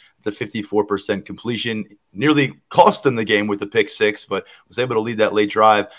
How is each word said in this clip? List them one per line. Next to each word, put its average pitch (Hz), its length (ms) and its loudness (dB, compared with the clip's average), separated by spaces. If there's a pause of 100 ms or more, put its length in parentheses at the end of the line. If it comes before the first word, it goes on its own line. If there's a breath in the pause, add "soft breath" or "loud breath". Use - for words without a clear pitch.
(180 soft breath)
It's - 100 -12
a 107 40 -4
fifty-four 104 540 -4
percent 101 400 -4
completion, 110 600 -6 (280)
nearly 143 460 0 (100)
cost 202 340 4
them 127 120 2
the 113 80 -2
game 104 220 2
with 101 140 -2
the 101 80 -6
pick 107 220 0
six, 107 360 -2
but 95 220 -6 (200 loud breath)
was - 120 -10
able 123 160 -2
to 110 60 0
lead 110 180 -6
that 101 160 2
late 104 160 2
drive. 107 340 4 (140 loud breath)